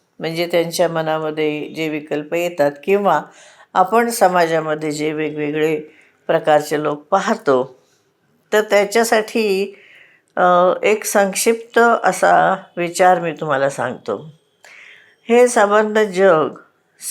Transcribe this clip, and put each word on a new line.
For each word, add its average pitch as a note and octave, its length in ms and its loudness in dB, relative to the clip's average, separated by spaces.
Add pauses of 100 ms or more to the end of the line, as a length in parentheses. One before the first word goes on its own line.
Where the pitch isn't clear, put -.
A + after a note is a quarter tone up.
(180)
म्हणजे E3 280 -4
त्यांच्या E3+ 420 0
मनामध्ये D#3 800 -4
जे D#3 200 -6
विकल्प D3+ 460 -6
येतात E3+ 380 -2 (120)
किंवा F#3+ 380 2 (520)
आपण A3 360 2
समाजामध्ये D#3+ 800 0
जे D3+ 220 -4
वेगवेगळे D3+ 680 -4 (460)
प्रकारचे D3+ 560 2
लोक D3 280 -4
पाहतो, F#3 680 0 (720)
तर G#3+ 80 4
त्याच्यासाठी, G#3 1160 0 (600)
अ, F#3+ 80 2 (380)
एक G#3+ 220 0
संक्षिप्त G#3+ 760 0 (260)
असा F3 520 2 (200)
विचार F3 440 2
मी E3+ 120 -4
तुम्हाला C#3 380 -2
सांगतो. B2 640 -8 (960)
हे A#3+ 200 6
संबंध G#3+ 500 2
जग F#3 600 2 (520)